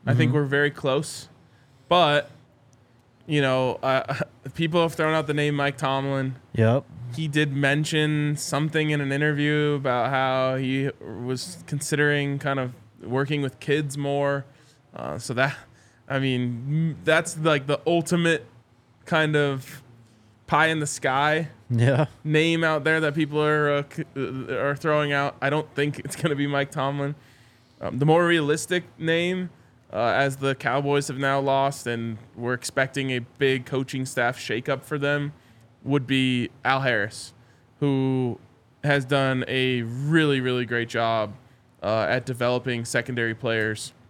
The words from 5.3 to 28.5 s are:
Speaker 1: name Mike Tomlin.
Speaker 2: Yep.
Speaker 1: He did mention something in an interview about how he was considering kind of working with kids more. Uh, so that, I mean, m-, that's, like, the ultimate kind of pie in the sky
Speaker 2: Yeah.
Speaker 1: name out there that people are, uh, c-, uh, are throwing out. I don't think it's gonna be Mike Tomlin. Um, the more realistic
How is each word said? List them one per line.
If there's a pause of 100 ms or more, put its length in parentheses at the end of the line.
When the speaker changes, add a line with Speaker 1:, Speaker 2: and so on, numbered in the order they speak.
Speaker 1:
name
Mike
Tomlin. (180)
Speaker 2:
Yep. (320)
Speaker 1:
He
did
mention
something
in
an
interview
about
how
he (100)
was
considering
kind
of (300)
working
with
kids
more. (500)
Uh,
so
that, (520)
I
mean,
m-,
that's,
like,
the
ultimate (600)
kind
of (680)
pie
in
the
sky (240)
Speaker 2:
Yeah. (180)
Speaker 1:
name
out
there
that
people
are,
uh,
c-, (140)
uh,
are
throwing
out.
I
don't
think
it's
gonna
be
Mike
Tomlin. (680)
Um,
the
more
realistic (160)